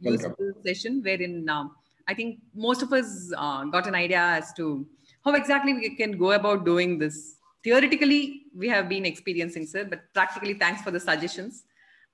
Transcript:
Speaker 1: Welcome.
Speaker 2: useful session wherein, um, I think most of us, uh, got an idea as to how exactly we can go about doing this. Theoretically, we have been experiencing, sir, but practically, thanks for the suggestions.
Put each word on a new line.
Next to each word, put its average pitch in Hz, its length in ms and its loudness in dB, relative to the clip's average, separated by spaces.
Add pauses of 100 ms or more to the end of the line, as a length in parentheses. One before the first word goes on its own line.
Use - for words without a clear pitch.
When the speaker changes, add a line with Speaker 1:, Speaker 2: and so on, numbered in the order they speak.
Speaker 1:
Welcome. 147 320 0
Speaker 2:
useful 196 280 -6
session 226 420 -4
wherein, 180 480 -4
um, 143 120 -4 (440)
I - 20 0
think 226 260 -6 (140)
most 240 280 0
of 254 180 -4
us, 196 380 -6
uh, 139 260 -4 (120)
got 185 160 0
an 190 40 0
idea 175 280 2 (160)
as 160 200 -10
to 147 260 -4 (400)
how 285 160 2
exactly 277 320 4
we 220 280 -4
can 214 220 -2
go 190 160 6
about 202 260 2
doing 175 380 4
this. 151 140 -4 (460)
Theoretically, 285 600 4 (380)
we 208 60 -2
have 196 220 2
been 196 160 -2
experiencing, 170 680 -4
sir, 202 120 -6
but 180 160 -10 (160)
practically, 196 380 0
thanks 185 260 0
for 196 100 -6
the 175 80 -2
suggestions. 175 640 -4 (500)